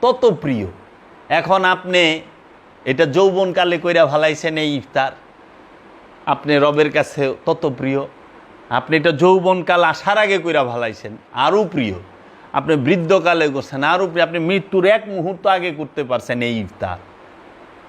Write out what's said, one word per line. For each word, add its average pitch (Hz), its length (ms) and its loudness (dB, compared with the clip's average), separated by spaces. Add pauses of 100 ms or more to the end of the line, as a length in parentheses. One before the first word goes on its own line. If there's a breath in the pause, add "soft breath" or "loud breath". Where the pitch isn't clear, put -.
তত 247 400 2
প্রিয়। 120 240 -2 (640)
এখন 170 360 2
আপনি 180 560 2 (640)
এটা 135 200 2
যৌবনকালে 180 720 2
কইরা 170 280 2
ভালাইছেন 156 520 0
এই 151 200 -2
ইফতার, 131 340 -4 (1120)
আপনি 147 320 0
রবের 147 340 2
কাছে 139 440 -2 (100)
তত 156 320 -2
প্রিয়। 135 220 -2 (680)
আপনি 135 280 0
এটা 160 140 2
যৌবনকাল 180 720 4
আসার 170 340 0
আগে 196 200 2
কইরা 156 260 0
ভালাইছেন, 113 540 -8 (160)
আরও 160 300 2
প্রিয়। 135 300 -4 (600 loud breath)
আপনি 143 220 0
বৃদ্ধকালে 156 720 2
করছেন, 139 360 -6
আরও 180 240 0
প্রিয়। 165 160 0
আপনি 165 160 -2
মৃত্যুর 185 460 0
এক 220 220 2
মুহূর্ত 190 400 -6
আগে 180 240 0
করতে 147 320 -8
পারছেন 123 380 -4
এই 120 180 -2
ইফতার, 92 380 -8 (920)